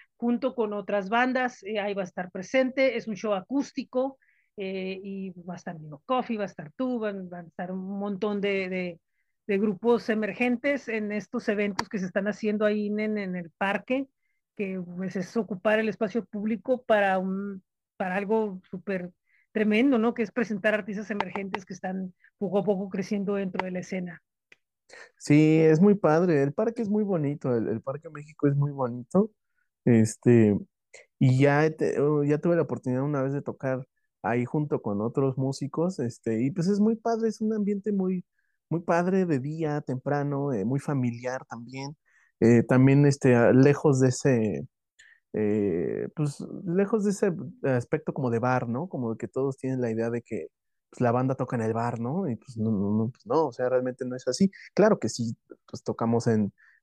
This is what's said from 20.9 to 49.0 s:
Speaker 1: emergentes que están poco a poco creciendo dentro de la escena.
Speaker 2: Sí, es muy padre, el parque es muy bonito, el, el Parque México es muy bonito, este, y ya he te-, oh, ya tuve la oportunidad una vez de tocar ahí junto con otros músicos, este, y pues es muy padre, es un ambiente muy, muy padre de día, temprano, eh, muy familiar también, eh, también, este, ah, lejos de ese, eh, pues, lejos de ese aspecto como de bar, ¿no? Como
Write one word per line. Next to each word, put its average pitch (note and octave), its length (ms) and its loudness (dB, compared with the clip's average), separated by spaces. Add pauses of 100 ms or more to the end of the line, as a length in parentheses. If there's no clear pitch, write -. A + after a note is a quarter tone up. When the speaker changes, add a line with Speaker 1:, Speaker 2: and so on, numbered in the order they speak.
Speaker 1:
emergentes F#3+ 540 -6
que - 80 -14
están F#3 400 -6 (260)
poco G3 180 -2
a G3 80 2
poco G3 240 -2
creciendo G3 460 -4
dentro F#3+ 280 -4
de F#3 80 -8
la F#3 80 -6
escena. F3+ 420 -8 (960)
Speaker 2:
Sí, D#3 420 6
es D#3 200 6
muy G3+ 160 8
padre, D#3+ 480 4
el C#3+ 80 0
parque A3+ 300 -2
es G#3 80 -4
muy G#3 140 0
bonito, D3 520 -2
el, A2 140 0
el A2 120 -4
Parque D3 280 -10
México D3+ 380 -4
es C#3+ 80 4
muy C#3+ 160 2
bonito, C3+ 600 0 (540)
este, A2+ 760 6 (600)
y C3 200 4
ya C#3+ 260 4
he D#3 60 2
te-, - 300 -2
oh, D3 220 2
ya D3 160 2
tuve E3+ 160 2
la E3 80 2
oportunidad B2+ 400 -2
una C#3+ 180 -2
vez C3+ 100 -2
de C#3+ 120 -4
tocar C3 440 -6 (360)
ahí A#2+ 220 0
junto D3 360 -2
con G2+ 200 -4
otros C3 360 -2
músicos, C#3 600 -4
este, A#2 420 -4
y C#3 100 0
pues E3+ 160 -2
es G3+ 120 2
muy A3+ 160 2
padre, A3+ 340 -2
es G#3+ 100 -6
un A3 140 -2
ambiente G#3 380 -2
muy, F#3 340 -2 (440)
muy E3 120 -2
padre F3+ 440 2
de D3+ 140 2
día, D3 420 -4
temprano, C#3+ 720 -2
eh, G2 120 -2
muy C3+ 140 0
familiar B2+ 680 -4
también, C3 500 -12 (440)
eh, A#2 240 6
también, C3+ 420 6
este, C#3 300 6
ah, A#2 180 6
lejos C#3 460 6
de C3 80 6
ese, A2 600 0 (680)
eh, F2+ 840 0
pues, D3 280 -4 (220)
lejos G3 380 0
de G#3 80 2
ese G3 200 0 (320)
aspecto C#3 500 -2
como B2+ 180 -2
de A2+ 80 0
bar, B2 300 0
¿no? C3+ 180 -4
Como A#2 300 -4